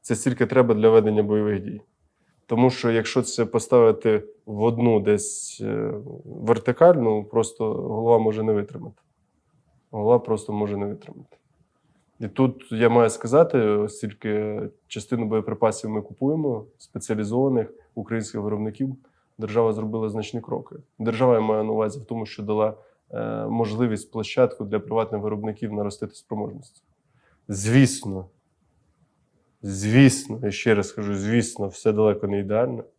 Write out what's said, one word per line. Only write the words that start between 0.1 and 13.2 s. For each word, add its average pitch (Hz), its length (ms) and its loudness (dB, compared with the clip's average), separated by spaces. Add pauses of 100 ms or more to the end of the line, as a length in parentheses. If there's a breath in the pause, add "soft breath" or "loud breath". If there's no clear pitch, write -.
стільки 123 300 0
треба 123 280 4
для 107 160 6
ведення 107 340 6
бойових 104 400 -2
дій. 104 180 -12 (640)
Тому 120 240 2
що 120 220 -2
якщо 117 300 0
це 117 240 -4
поставити 113 760 4 (220)
в 104 160 -8
одну 117 380 2
десь, - 640 -2
е, 107 320 -4 (320)
вертикаль, 120 680 4
ну, 110 280 0
просто 110 500 -2
голова 113 460 2
може 110 240 0
не 110 100 0
витримати. 104 480 -6 (920)
Голова 110 280 4
просто 214 340 -4
може 208 240 -2
не 202 80 -4
витримати. - 520 -14 (840)
І 113 80 -8
тут 131 440 -2
я 113 180 4
маю 117 200 6
сказати, 139 500 2